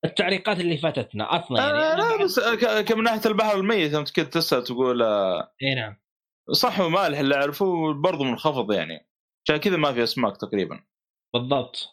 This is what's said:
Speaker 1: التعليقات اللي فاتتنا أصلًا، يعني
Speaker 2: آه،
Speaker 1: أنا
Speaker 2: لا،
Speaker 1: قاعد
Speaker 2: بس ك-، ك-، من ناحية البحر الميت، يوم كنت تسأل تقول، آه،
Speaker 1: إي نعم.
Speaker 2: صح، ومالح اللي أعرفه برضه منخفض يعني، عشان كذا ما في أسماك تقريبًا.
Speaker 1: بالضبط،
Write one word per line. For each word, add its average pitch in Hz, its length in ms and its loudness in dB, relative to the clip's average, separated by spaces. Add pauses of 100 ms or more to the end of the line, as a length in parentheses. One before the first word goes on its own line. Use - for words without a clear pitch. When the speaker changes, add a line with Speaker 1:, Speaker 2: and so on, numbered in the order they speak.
Speaker 1:
التعليقات 185 560 0
اللي 170 180 0
فاتتنا 135 600 -2
أصلًا، - 180 -2
يعني 294 200 2
Speaker 2:
آه، 311 160 2
Speaker 1:
أنا 370 80 0
Speaker 2:
لا، 453 60 2
Speaker 1:
قاعد 440 140 0
Speaker 2:
بس 349 180 2
ك-، 214 440 2
ك-، 233 80 0
من 220 120 2
ناحية 226 220 2
البحر 214 300 2
الميت، 190 360 2
يوم 147 120 0
كنت 151 300 -2
تسأل 156 300 0
تقول، 123 380 0
آه، 98 500 0 (100)
Speaker 1:
إي 135 120 0
نعم. 110 220 -6 (560)
Speaker 2:
صح، 196 280 2
ومالح 170 380 2
اللي 139 160 2
أعرفه 156 580 0
برضه 147 320 0
منخفض 123 480 -2
يعني، 82 360 -6 (380)
عشان 151 100 2
كذا 180 200 0
ما 147 160 0
في 120 100 0
أسماك 113 340 -2
تقريبًا. - 440 -4 (540)
Speaker 1:
بالضبط، 127 420 -2 (160)